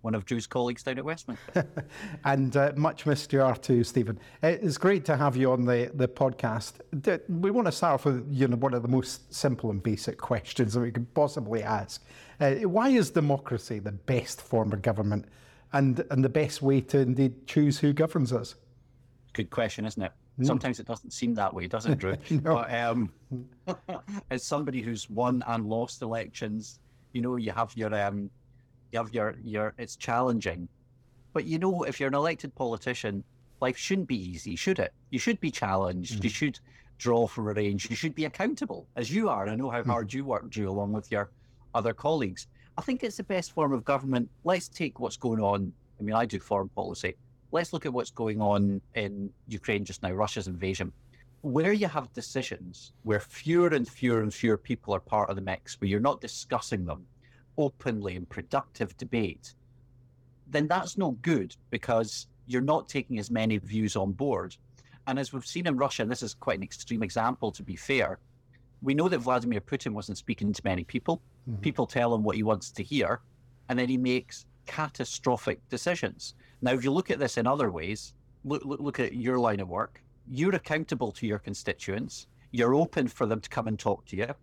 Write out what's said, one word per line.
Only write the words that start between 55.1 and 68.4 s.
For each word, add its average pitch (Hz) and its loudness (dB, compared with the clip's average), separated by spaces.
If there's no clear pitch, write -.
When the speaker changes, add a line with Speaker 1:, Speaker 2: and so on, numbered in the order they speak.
Speaker 1:
of 95 -4
the 98 -6
mix, - -8
where 101 0
you're 104 2
not 123 2
discussing 113 -4
them 80 -8
openly 113 -2
in 90 -8
productive - -4
debate, 113 -4
then 147 2
that's 175 0
no 170 2
good 127 2
because 113 0
you're 123 0
not 147 2
taking 127 -4
as 104 -6
many 110 2
views 101 0
on 98 0
board. 92 -2
And 135 -2
as 135 -4
we've 131 -8
seen 175 -4
in 143 2
Russia, 131 0
and 110 0
this 123 -4
is 117 -6
quite - -2
an 95 -6
extreme - -6
example, 113 0
to - -14
be 92 -8
fair, 98 0